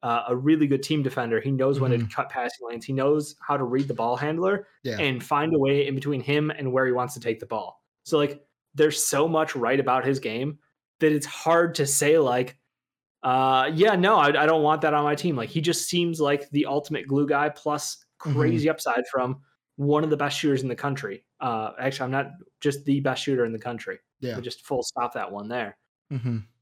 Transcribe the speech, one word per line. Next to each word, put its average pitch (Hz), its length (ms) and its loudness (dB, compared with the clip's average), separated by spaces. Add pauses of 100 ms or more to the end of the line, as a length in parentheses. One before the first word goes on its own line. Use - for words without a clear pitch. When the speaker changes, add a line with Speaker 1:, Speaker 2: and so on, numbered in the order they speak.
Speaker 1:
uh, 117 260 -2
a 123 80 -2
really 151 300 4
good 139 160 0
team 151 200 0
defender. 117 380 -2
He 139 120 -2
knows 135 280 0
when 127 120 2
Speaker 2:
Mm-hmm. 117 160 0
Speaker 1:
to - 60 -12
cut 131 140 -4
passing 123 400 -8
lanes. 117 160 -10
He 139 80 -6
knows 147 480 0
how 143 160 -2
to 139 80 0
read 131 240 0
the 135 60 -4
ball 120 220 0
handler 180 500 -2 (160)
Speaker 2:
Yeah. 117 160 -6
Speaker 1:
and 131 260 0
find 151 300 0
a 151 40 4
way 139 280 2
in 139 80 -4
between 135 260 -4
him 147 300 0
and 139 220 -6
where 131 120 2
he 127 80 0
wants 127 220 -2
to 123 60 -14
take 117 200 -4
the - 60 -12
ball. - 360 -8 (220)
So, 160 140 0
like, 147 260 -2 (320)
there's 151 260 4
so 147 260 2
much 156 280 0
right 123 240 2
about 131 240 2
his 135 140 0
game 131 400 -6 (400)
that 156 140 4
it's 147 140 0
hard 170 500 0
to 143 100 0
say, 147 320 4
like, 127 400 0 (640)
uh, 131 500 4
"Yeah, 196 220 6
no, 190 220 4
I, 147 100 6 (160)
I 151 40 4
don't 160 180 4
want 151 180 4
that 156 100 4
on 147 120 2
my 147 100 2
team." 151 220 -2
Like, 113 120 -4
he 165 140 -2
just 165 260 0
seems 170 320 0
like 143 300 0
the 143 160 0
ultimate 143 420 -4
glue 139 180 2
guy 143 220 0
plus 147 480 -6 (260)
Speaker 2:
Mm-hmm. 143 180 -2
Speaker 1:
crazy 147 300 2
upside 123 420 -2
from 131 300 -2 (340)
one 143 260 2
of 160 60 0
the 151 80 2
best 143 220 -2
shooters 139 240 2
in 131 60 -4
the 120 60 -2
country. 131 500 -6 (160)
Uh, 113 380 -4
actually, 135 280 -4
I'm 127 40 -4
not 135 200 -2 (320)
just 143 240 0
the 139 140 2
best 135 220 -2
shooter 127 220 0
in 113 80 -4
the 113 60 -8
country. 110 400 -10 (220)
Speaker 2:
Yeah. 120 160 -6
Speaker 1:
So 117 40 -8
just 120 240 -12
full 131 180 -4
stop 120 300 -6
that 101 180 -6
one 101 180 -10
there. 113 280 -6 (340)
Speaker 2:
Mm-hmm. 120 280 -4 (240)